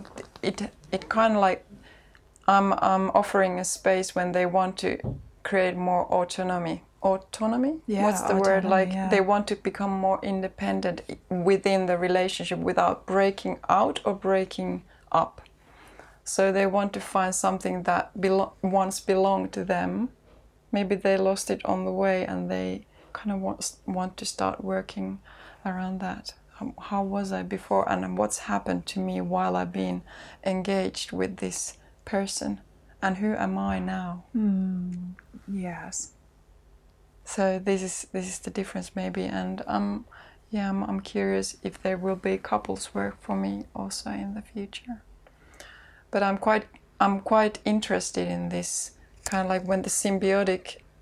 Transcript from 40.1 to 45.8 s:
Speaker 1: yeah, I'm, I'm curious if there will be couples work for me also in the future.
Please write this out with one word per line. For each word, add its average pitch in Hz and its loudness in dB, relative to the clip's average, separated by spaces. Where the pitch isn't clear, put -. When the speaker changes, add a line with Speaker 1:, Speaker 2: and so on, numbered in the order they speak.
Speaker 1:
yeah, 202 -2
I'm, 196 0
I'm 196 -2
curious 196 -2
if - -8
there 190 -2
will 190 -2
be 190 -2
couples - -4
work 101 -6
for - -4
me 202 -4
also 196 -8
in 202 -6
the 208 -10
future. 214 -12